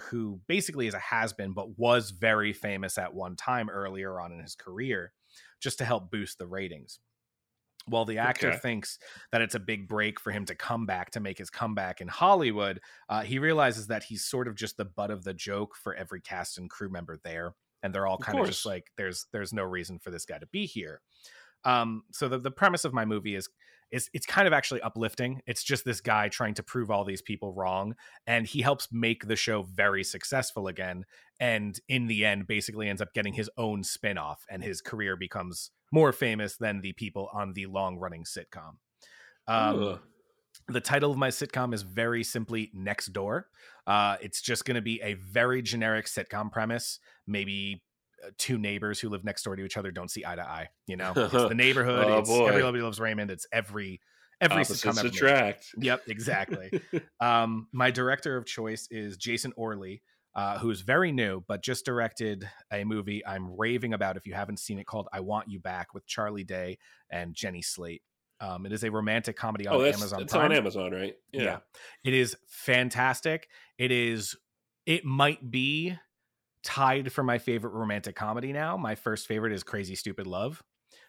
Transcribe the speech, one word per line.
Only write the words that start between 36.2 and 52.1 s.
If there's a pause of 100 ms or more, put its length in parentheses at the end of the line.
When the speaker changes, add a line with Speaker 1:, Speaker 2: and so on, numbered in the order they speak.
Speaker 1:
than
the
people
on
the
long-running
sitcom. (720)
Um,
Speaker 2:
Ugh. (680)
Speaker 1:
the
title
of
my
sitcom
is
very
simply
Next
Door. (380)
Uh,
it's
just
gonna
be
a
very
generic
sitcom
premise. (280)
Maybe, (420)
uh,
two
neighbors
who
live
next
door
to
each
other
don't
see
eye
to
eye. (180)
You
know,
it's
Speaker 2:
<laughs>
Speaker 1:
The
Neighborhood.
Speaker 2:
Oh,